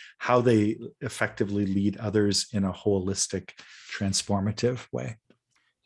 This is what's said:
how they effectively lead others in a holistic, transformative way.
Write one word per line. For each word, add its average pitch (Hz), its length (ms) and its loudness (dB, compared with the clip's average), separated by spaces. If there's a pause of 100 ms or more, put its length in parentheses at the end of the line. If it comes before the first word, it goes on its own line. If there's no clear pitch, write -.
(180)
how 123 220 4
they 113 360 4 (240)
effectively 104 640 -2
lead 98 320 0
others 104 540 0
in 101 120 0
a 92 80 0
holistic, 95 800 -2 (460)
transformative 104 920 -2
way. 123 260 -6 (680)